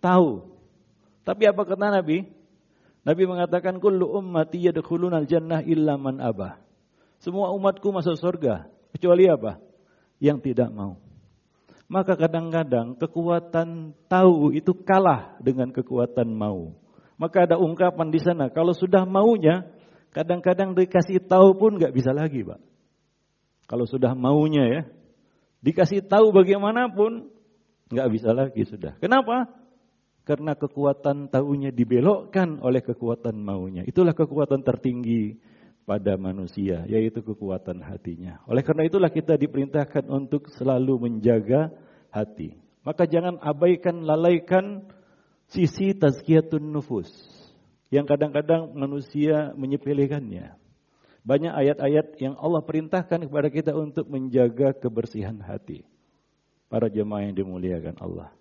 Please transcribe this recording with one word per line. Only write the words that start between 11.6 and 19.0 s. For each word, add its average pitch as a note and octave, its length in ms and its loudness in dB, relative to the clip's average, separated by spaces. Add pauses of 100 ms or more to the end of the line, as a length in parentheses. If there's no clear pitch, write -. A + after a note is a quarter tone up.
Maka F#3 320 0
kadang-kadang D#3+ 800 -2
kekuatan E3+ 960 -4 (160)
tahu F3 400 6
itu D#3 220 0
kalah F#3 640 2
dengan B2+ 320 -2
kekuatan B2 600 -2
mau. G2 420 -6 (400)
Maka E3+ 320 2
ada E3 80 4
ungkapan E3+ 560 0
di D#3+ 80 2
sana, D3+ 320 0
kalau E3+ 240 0
sudah F#3 320 2